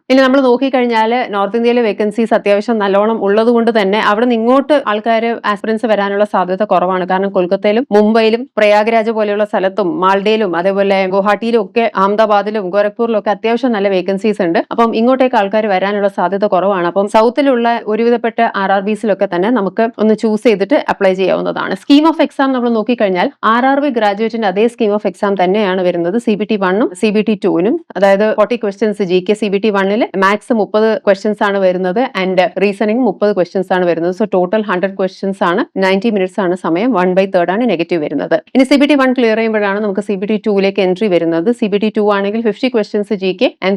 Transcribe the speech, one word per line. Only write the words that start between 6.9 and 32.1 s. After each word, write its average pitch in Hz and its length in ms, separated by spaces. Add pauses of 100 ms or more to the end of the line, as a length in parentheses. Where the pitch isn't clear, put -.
കാരണം 190 260
കൊൽക്കത്തയിലും 196 480 (120)
മുംബൈയിലും 220 460 (160)
പ്രയാഗ്രാജ് 214 600
പോലെയുള്ള 208 320
സ്ഥലത്തും 190 380 (140)
മാൾഡയിലും 196 580
അതേപോലെ 196 380 (160)
ഗുവാഹട്ടിയിലും 208 520
ഒക്കെ 233 180 (160)
അഹമ്മദാബാദിലും 208 640 (100)
ഗോരഖ്പൂരിലും 208 460
ഒക്കെ 208 160
അത്യാവശ്യം 233 400
നല്ല 196 200
വേക്കൻസീസ് 196 500
ഉണ്ട്. 170 140 (120)
അപ്പം 226 180 (100)
ഇങ്ങോട്ടേക്ക് 254 400
ആൾക്കാർ 214 340
വരാനുള്ള 196 440
സാധ്യത 196 360
കുറവാണ്. 180 380
അപ്പം 202 240
സൗത്തിലുള്ള 240 500 (260)
ഒരുവിധപ്പെട്ട 233 480 (220)
ആർ 196 140
ആർ 202 120
ബിസിലൊക്കെ 202 460
തന്നെ 180 240
നമുക്ക് 196 280 (160)
ഒന്ന് 214 200
ചൂസ് 214 260
ചെയ്തിട്ട് 208 300 (160)
അപ്ലൈ 190 260
ചെയ്യാവുന്നതാണ്. 175 640
Scheme 294 280
of 311 160
exam 269 280
നമ്മൾ 240 220
നോക്കിക്കഴിഞ്ഞാൽ 214 520 (260)
ആർ 247 160
ആർ 285 140
ബി 294 140
ഗ്രാജുവേറ്റിന്റെ 226 540
അതേ 208 120 (100)
scheme 208 240
of - 120
exam 202 220 (100)
തന്നെയാണ് 190 460
വരുന്നത്. 175 280 (100)
സി 214 140
ബി 214 100
ടി 220 140
വണ്ണും 202 240 (120)
സി 220 140
ബി 214 140
ടി 220 60 (100)
ടൂവിനും, 180 300 (220)
അതായത് 196 280 (140)
ഫോർട്ടി 214 240
ക്വസ്റ്റ്യൻസ് 208 480
ജി 185 80 (100)
കെ 208 120
സി 214 120
ബി 196 120
ടി 220 120
വണ്ണില് 202 300 (180)
മാത്സ് 208 360
മുപ്പത് 214 280 (180)
ക്വസ്റ്റ്യൻസ് 208 420
ആണ് 196 160
വരുന്നത് 185 380 (200)